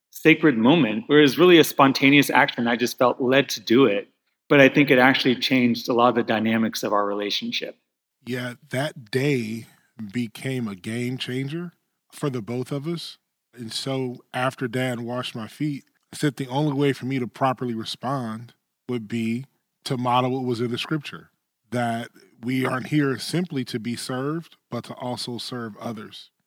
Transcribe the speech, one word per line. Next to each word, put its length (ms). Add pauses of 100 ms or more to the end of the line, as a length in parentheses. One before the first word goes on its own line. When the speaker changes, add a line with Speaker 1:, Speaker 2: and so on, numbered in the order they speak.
(100)
Speaker 1:
sacred 480
moment 480
where 140
it 20
was 160
really 200
a 40
spontaneous 680
action. 380
I 80
just 240
felt 220
led 300
to 100
do 240
it. 240 (400)
But 120
I 80
think 220
it 80
actually 380
changed 520
a 40
lot 160
of 80
the 80
dynamics 580
of 100
our 140
relationship. 720 (460)
Speaker 2:
Yeah, 300 (160)
that 420
day 540 (460)
became 540
a 80
game 440
changer 520 (400)
for 200
the 120
both 300
of 160
us. 300 (400)
And 140
so 460 (160)
after 340
Dan 360
washed 300
my 140
feet, 360 (280)
I 40
said 200
the 120
only 260
way 180
for 140
me 120
to 80
properly 460
respond 800 (340)
would 220
be 380 (380)
to 120
model 360
what 120
was 160
in 100
the 60
scripture, 540 (400)
that 400 (340)
we 220
aren't 220
here 300
simply 460
to 160
be 160
served, 600 (120)
but 140
to 120
also 420
serve 400
others. 520 (160)